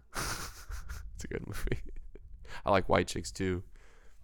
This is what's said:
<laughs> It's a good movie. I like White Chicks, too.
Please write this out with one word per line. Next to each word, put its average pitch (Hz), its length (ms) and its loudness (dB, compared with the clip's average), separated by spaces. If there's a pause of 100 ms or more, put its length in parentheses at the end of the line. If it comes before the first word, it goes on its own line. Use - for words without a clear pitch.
(140)
<laughs> - 60 0 (960)
It's - 80 -6
a - 20 -4
good - 200 -2
movie. - 340 2 (840)
I - 60 4
like 98 180 8
White 92 200 8
Chicks, - 240 -4
too. 92 320 2 (600)